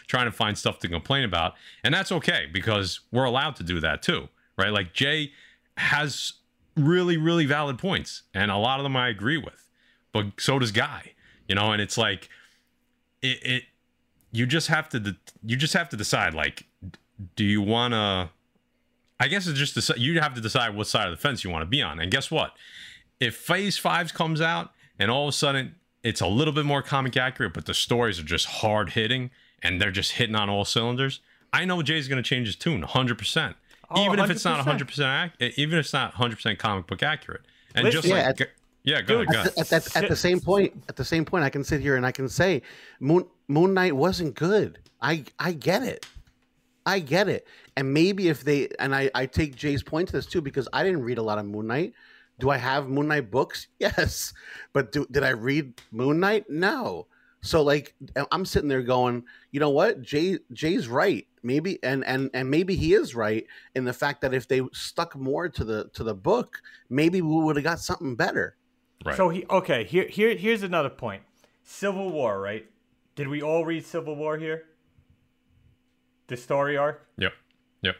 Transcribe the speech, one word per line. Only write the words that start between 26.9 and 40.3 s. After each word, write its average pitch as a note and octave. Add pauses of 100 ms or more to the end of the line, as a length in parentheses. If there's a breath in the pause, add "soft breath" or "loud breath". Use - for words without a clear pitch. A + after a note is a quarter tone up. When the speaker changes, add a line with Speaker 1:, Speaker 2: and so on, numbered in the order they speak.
Speaker 1:
accurate, B2+
but -
the -
stories A#2
are D#2
just D#2+
hard G#2+
hitting B2 (320 soft breath)
and F2
they're G2+
just F#2+
hitting A2
on G#2
all G2+
cylinders, B2 (320 soft breath)
I D#3
know F3+
Jay's D3
gonna C3
change B2
his F#2+
tune C3+
a D2+
hundred B2+
percent. C#3+ (320 soft breath)
Speaker 2:
Oh, F#3+
Speaker 1:
Even G3+
if G3
it's -
not D#3+
Speaker 2:
hundred C#3
percent. C#3+
Speaker 1:
a C3
hundred E3
percent B2
ac-, C#3
even D#3+
if C#3+
it's -
not B2+
a -
hundred A#2+
percent G#2
comic G2
book G2
accurate. - (340 soft breath)
And E3+
Speaker 2:
Listen D#3+
Speaker 1:
just E3+
Speaker 3:
Yeah, F#3+
Speaker 1:
like, C3
Speaker 3:
at C3
Speaker 1:
g-, C3+ (380)
yeah, C#3+
go A3+
Speaker 2:
Dude, -
Speaker 1:
ahead, -
go A2+
Speaker 3:
at F3+
Speaker 1:
ahead. F#3+
Speaker 3:
the, E3+
at E3 (160)
the, -
at G3+
the D#3+
Speaker 2:
sit -
Speaker 3:
same F3+